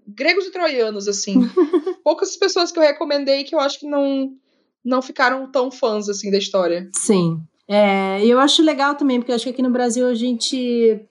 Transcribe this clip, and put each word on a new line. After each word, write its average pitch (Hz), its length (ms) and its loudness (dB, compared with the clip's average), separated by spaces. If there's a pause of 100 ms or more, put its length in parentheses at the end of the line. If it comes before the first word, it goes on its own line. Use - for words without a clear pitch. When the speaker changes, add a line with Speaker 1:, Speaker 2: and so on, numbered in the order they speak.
Speaker 1:
gregos 320 400 -2
e 359 60 -12
troianos, 226 560 -2
assim. 202 320 -4
Speaker 2:
<laughs> 320 640 0
Speaker 1:
Poucas 330 320 0
pessoas 359 340 0
que 339 80 -6
eu 320 60 4
recomendei 285 580 0
que 285 120 -8
eu 320 40 2
acho 277 220 -2
que 294 60 -14
não, 277 440 -2 (540)
não 254 180 0
ficaram 262 480 -2
tão 269 220 -2
fãs, 214 360 -2
assim, 202 220 -6
da 196 80 2
história. 185 560 -2
Speaker 2:
Sim. 170 460 0 (300)
É, 196 540 2
eu 240 160 6
acho 294 220 4
legal 285 320 2
também, 277 240 0
porque 240 140 -4
eu - 40 0
acho 233 80 -4
que 262 60 -4
aqui 247 100 -8
no 254 100 2
Brasil 247 360 0
a 247 80 0
gente, 233 840 0 (120)